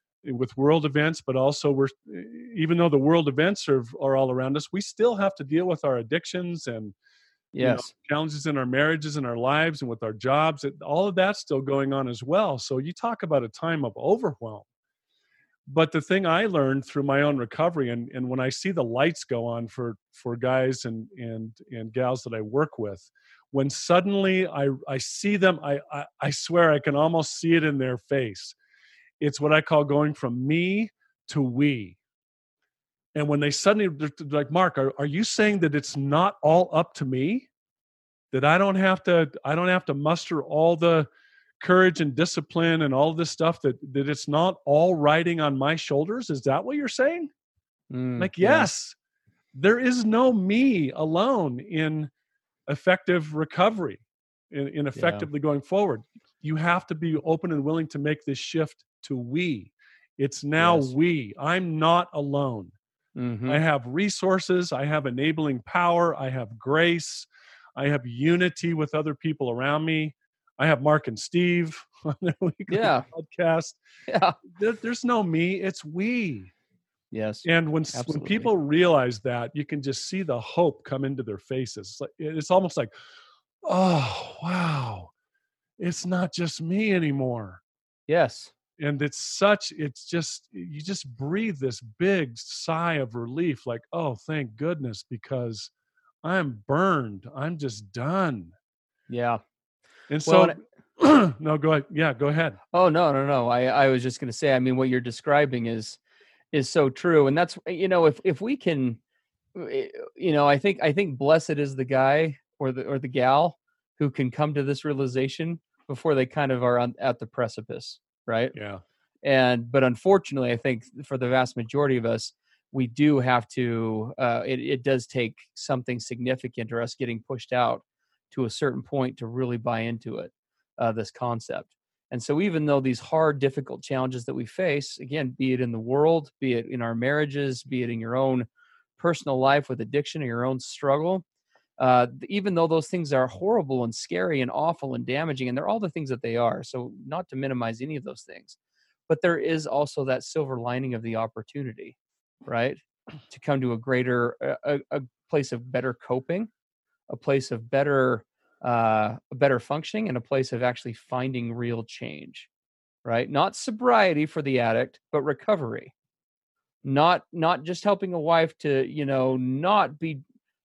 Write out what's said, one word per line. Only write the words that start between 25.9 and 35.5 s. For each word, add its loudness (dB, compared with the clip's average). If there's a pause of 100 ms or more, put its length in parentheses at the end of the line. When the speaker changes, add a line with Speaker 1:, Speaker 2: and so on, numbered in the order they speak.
Speaker 1:
I, -8 (140)
I -2
swear 4
I 4
can 0
almost 0
see 2
it 4
in 0
their -2
face. -4 (680)
It's -2
what 4
I 6
call 4
going 2
from -4
me 0 (400)
to -2
we. 0 (1160)
And -2
when 2
they 2
suddenly, 2
they're, -4
they're -4
like, -4
"Mark, 2
are, 0
are -2
you -2
saying 2